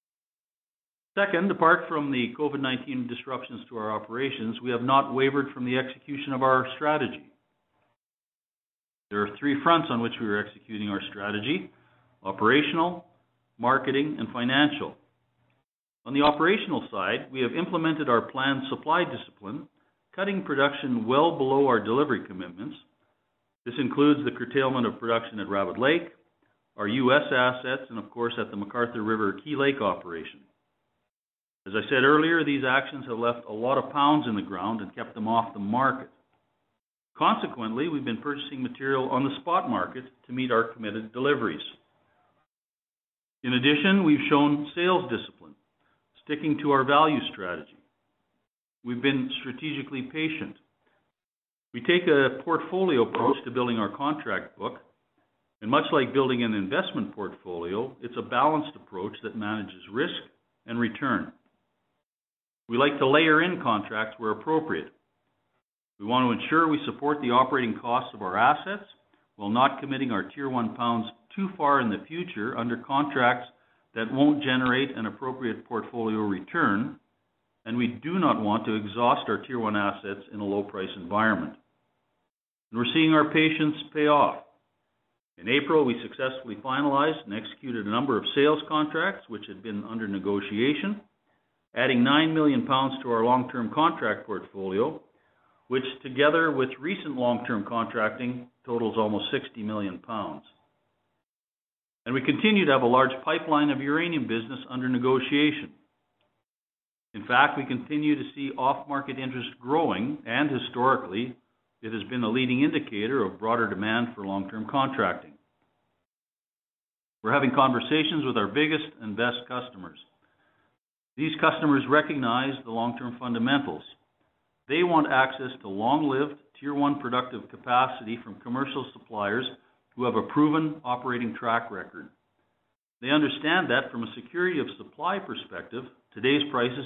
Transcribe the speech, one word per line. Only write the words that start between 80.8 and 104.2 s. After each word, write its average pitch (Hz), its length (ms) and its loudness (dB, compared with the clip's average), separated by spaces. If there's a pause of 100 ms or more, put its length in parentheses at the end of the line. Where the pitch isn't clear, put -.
environment. 95 600 0 (1200)
And 113 60 -2
we're 120 120 0
seeing 160 220 4
our 151 180 6
patience 156 440 2 (180)
pay 151 140 2
off. 143 360 4 (960)
In 85 100 -10
April, 143 380 4
we 120 160 0
successfully 131 540 -8 (100)
finalized 143 600 0
and 101 100 -10
executed 110 500 -8
a 101 40 -4
number 120 280 0
of 92 60 -2 (100)
sales 151 340 4
contracts 156 600 -2
which 107 180 -12
had 95 140 -16
been 104 220 -8
under 113 240 -8
negotiation, 104 920 -2 (760)
adding 123 280 4
nine 151 300 4
million 147 320 2
pounds 131 380 0
to 123 80 -2
our 113 120 2
long-term 123 520 2
contract 151 500 0
portfolio, 98 720 -2 (680)
which, 131 160 0 (180)
together 151 500 4
with 131 180 0 (100)
recent 156 360 -6
long-term 120 540 0
contracting, 117 800 -2 (180)
totals 113 320 -2
almost 107 340 0
sixty 131 300 -6
million 104 380 -6
pounds. 92 440 -8 (1600)
And 123 80 -2
we 131 60 0
continue 185 440 4
to 143 60 4
have 131 100 6
a 123 60 4
large 127 240 6 (120)
pipeline 156 460 2
of 131 120 -2
uranium 156 420 -2